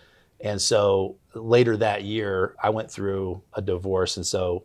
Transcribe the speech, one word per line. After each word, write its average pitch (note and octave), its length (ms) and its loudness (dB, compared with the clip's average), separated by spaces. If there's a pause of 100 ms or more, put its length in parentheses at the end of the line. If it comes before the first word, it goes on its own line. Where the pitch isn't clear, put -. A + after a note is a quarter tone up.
(400)
And G#2 200 -4
so G2 560 2 (180)
later A2+ 420 4
that G#2 260 0
year, G2+ 580 -2
I G#2 100 2
went A2 200 -2
through F#2+ 520 -4 (100)
a G#2 100 -6
divorce, F#2 540 -2
and F2+ 100 -6
so F2+ 380 -2